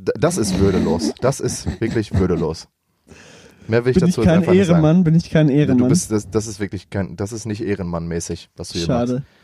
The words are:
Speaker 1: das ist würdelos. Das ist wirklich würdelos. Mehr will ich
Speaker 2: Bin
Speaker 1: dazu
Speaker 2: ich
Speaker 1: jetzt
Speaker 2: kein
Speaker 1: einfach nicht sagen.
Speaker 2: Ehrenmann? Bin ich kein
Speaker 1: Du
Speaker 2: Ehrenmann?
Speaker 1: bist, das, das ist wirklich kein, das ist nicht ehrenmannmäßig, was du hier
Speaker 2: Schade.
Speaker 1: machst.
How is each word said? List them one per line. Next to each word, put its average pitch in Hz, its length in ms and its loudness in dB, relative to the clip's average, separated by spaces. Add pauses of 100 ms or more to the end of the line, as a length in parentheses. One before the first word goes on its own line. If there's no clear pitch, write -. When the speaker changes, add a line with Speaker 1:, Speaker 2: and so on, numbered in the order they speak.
(200)
Speaker 1:
das 170 180 0
ist 92 220 -2
würdelos. 92 640 0
Das 135 180 0
ist - 400 -6
wirklich 113 340 -2
würdelos. 85 540 0 (1000)
Mehr 117 160 2
will 127 100 2
ich - 60 2
Speaker 2:
Bin 170 100 4
Speaker 1:
dazu - 120 0
Speaker 2:
ich 214 60 4
Speaker 1:
jetzt 170 40 6
Speaker 2:
kein 170 100 4
Speaker 1:
einfach 170 120 0
nicht 190 140 4
sagen. 165 160 4
Speaker 2:
Ehrenmann? 170 200 4
Bin 160 120 4
ich - 160 0
kein 151 160 4
Speaker 1:
Du 131 60 2
Speaker 2:
Ehrenmann? 131 360 4
Speaker 1:
bist, 180 220 0
das, 104 180 -2
das 110 160 -2
ist 104 140 -12
wirklich 98 320 -8
kein, 92 240 -4
das 98 160 -6
ist 110 160 -12
nicht 107 160 -6
ehrenmannmäßig, 85 920 -6
was - 140 -14
du - 80 -8
hier 85 80 -4
Speaker 2:
Schade. 123 280 -2
Speaker 1:
machst. 139 120 -6 (180)